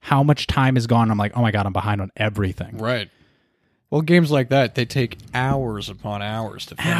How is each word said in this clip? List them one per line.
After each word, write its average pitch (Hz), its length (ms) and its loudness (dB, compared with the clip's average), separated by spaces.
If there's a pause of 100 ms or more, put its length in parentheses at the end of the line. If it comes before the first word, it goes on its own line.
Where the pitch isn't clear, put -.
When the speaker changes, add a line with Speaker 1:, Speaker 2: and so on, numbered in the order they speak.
Speaker 1:
how 139 220 2
much 147 240 2
time 131 300 2
is 117 100 0
gone. 117 240 4
I'm 107 80 0
like, 104 180 -2
"Oh 123 60 2
my 113 80 2
God, 101 160 0
I'm 95 60 -4
behind 101 280 -2
on 95 160 -6
everything." 104 600 -4
Speaker 2:
Right. 110 320 -4 (800)
Well, 147 100 0
games 160 300 4
like 135 180 2
that, 135 260 2
they 123 120 0
take 120 320 -2 (160)
hours 127 540 -2
upon 101 340 -8
hours 107 440 -8
to - 100 -18
finish. 165 240 -2